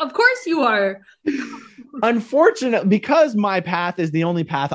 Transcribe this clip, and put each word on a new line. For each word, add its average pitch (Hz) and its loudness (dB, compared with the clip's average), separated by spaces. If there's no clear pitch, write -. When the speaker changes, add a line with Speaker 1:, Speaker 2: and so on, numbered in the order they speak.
Speaker 1:
of 285 -6
course 494 0
you 330 0
are. 202 0
Speaker 2:
Unfortunate-, 240 2
because 262 2
my 202 0
path 175 -4
is 160 -2
the 160 0
only 170 0
path 143 -4